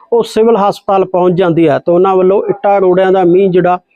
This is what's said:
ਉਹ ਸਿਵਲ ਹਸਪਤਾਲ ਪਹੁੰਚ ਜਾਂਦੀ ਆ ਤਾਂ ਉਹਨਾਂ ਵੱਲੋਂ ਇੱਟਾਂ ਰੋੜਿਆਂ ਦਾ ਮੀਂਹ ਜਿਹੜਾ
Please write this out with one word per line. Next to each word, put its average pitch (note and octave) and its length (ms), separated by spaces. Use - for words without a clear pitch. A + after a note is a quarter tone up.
ਉਹ A#3 100
ਸਿਵਲ A3+ 340
ਹਸਪਤਾਲ G3 480
ਪਹੁੰਚ F3+ 340
ਜਾਂਦੀ E3+ 280
ਆ C3+ 120
ਤਾਂ E3+ 160
ਉਹਨਾਂ F#3+ 220
ਵੱਲੋਂ F#3 320
ਇੱਟਾਂ G3+ 320
ਰੋੜਿਆਂ F#3+ 320
ਦਾ F#3+ 120
ਮੀਂਹ F3+ 260
ਜਿਹੜਾ F3+ 280